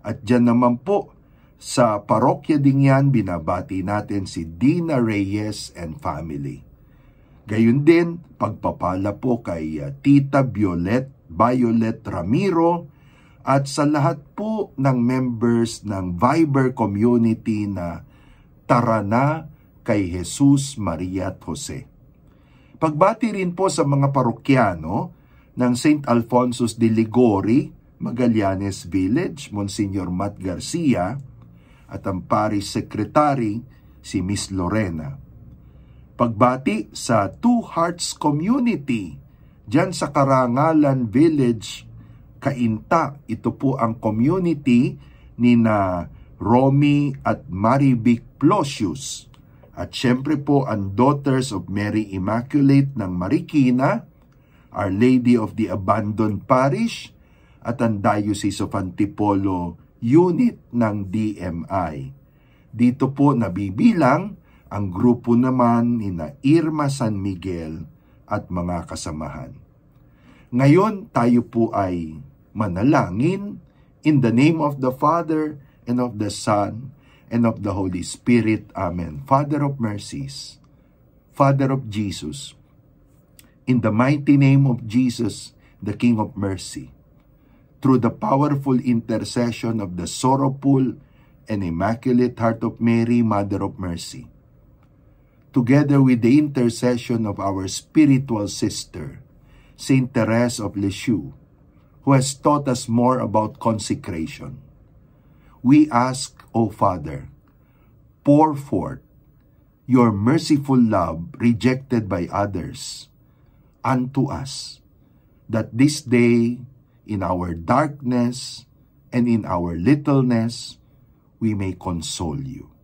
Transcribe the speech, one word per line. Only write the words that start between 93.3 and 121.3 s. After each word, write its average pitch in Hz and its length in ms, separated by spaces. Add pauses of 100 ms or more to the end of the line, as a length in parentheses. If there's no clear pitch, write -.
of - 160
Mercy, - 540 (1200)
together 139 480
with 127 240
the 135 160
intercession 120 880
of 101 100
our 95 300
spiritual 131 800
sister, - 720 (560)
Saint 131 400
Therese 117 420
of 98 160
Lisieux, 98 640 (720)
who 139 80
has 131 200
taught 143 360
us 120 180
more 123 300
about 107 400
consecration, - 1040 (960)
we 151 300
ask, 127 480 (160)
O 113 160
Father, 76 580 (920)
pour 151 320
forth 87 480 (840)
your 123 260
merciful 135 680
love 87 580
rejected 117 720
by 87 240
others 95 800 (760)
unto 127 460
us, - 500 (720)
that 110 260
this 143 240
day, 120 640 (440)
in 101 160
our 87 320
darkness 123 1120 (460)
and 120 140
in 113 180
our 87 340
littleness, 123 1000 (600)